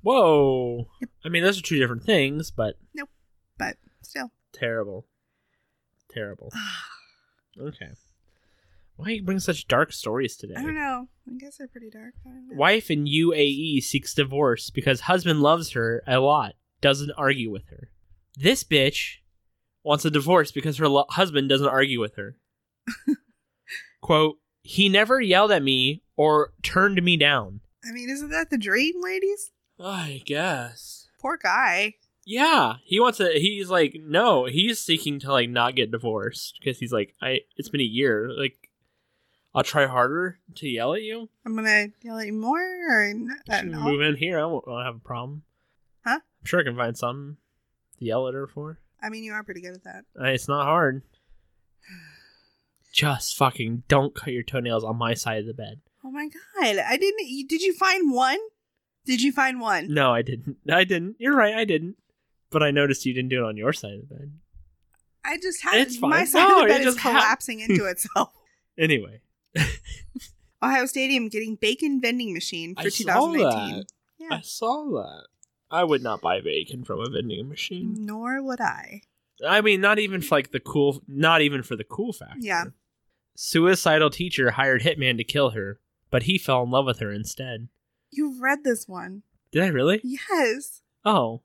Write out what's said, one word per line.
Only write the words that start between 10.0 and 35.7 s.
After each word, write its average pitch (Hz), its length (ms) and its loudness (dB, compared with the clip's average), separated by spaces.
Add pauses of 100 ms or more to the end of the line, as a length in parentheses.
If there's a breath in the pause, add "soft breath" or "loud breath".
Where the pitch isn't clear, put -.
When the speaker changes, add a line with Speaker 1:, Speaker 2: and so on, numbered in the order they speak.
Speaker 1:
today? - 180 -16
Speaker 2:
I 240 60 -10
don't 311 140 -6
know. 262 320 -6 (200)
I 254 120 -16
guess 277 180 -20
they're 269 100 -16
pretty 233 220 -20
dark. 220 240 -20 (100)
I - 60 -20
don't 254 200 -20
know. 220 60 -14
Speaker 1:
Wife 185 360 2
in 147 160 0
U 160 260 4
A 151 100 4
E 143 380 0
seeks - 320 -4
divorce 135 560 0
because 131 320 -2
husband 170 400 2
loves 156 300 4
her 117 340 -2
a 131 140 2
lot, 135 340 2 (280)
doesn't 143 360 2
argue 135 320 0
with 98 200 -12
her. - 200 -20 (480)
This 185 260 2
bitch - 520 0 (680)
wants 147 220 0
a 156 60 2
divorce 151 400 2
because 143 260 -6
her 156 100 0
lo-, 139 220 4
husband 147 400 0
doesn't 135 180 2
argue 131 320 2
with 107 180 -4
her. 104 200 -12 (500)
Speaker 2:
<laughs> 247 280 -4 (840 loud breath)
Speaker 1:
Quote, 156 360 2 (240)
"He - 260 2
never 214 320 4
yelled 208 320 4
at 165 120 4
me 135 400 0 (120)
or 151 460 4
turned 190 400 2
me 175 160 4
down." 123 440 2 (220)
Speaker 2:
I 233 80 -14
mean, 240 200 -10
isn't 285 180 -8
that 320 220 -4
the 285 80 0
dream, 262 420 0
ladies? 381 500 -4 (280)
Speaker 1:
I 175 480 -8
guess. 143 800 -6 (120)
Speaker 2:
Poor 311 220 -6
guy. 208 540 2 (340)
Speaker 1:
Yeah, 240 440 4 (100)
he 190 160 0
wants 240 200 4
to, 185 160 4
he's 196 340 0
like, 170 340 2
no, 160 440 4
he's 190 340 0
seeking 151 400 -2
to, 135 100 -4
like, 120 180 2
not 123 280 0